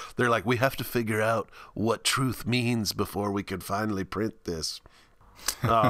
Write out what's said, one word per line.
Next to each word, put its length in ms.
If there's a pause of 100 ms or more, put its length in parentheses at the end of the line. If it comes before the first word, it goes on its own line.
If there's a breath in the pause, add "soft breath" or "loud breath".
(160 loud breath)
They're 140
like, 160
"We 120
have 180
to 80
figure 360
out 300 (240 loud breath)
what 300
truth 420
means 480
before 380
we 100
can 200
finally 420
print 400
this." 360 (840 loud breath)
Uh, 260